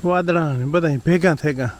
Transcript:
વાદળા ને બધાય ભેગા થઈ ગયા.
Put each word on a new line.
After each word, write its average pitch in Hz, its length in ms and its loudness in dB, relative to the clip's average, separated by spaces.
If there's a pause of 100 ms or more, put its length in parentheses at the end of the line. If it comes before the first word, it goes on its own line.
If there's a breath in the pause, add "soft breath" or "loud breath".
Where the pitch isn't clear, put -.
વાદળા 175 480 0
ને 127 120 -2
બધાય 156 320 0 (100)
ભેગા 170 280 4
થઈ 147 180 -2
ગયા. 127 280 -4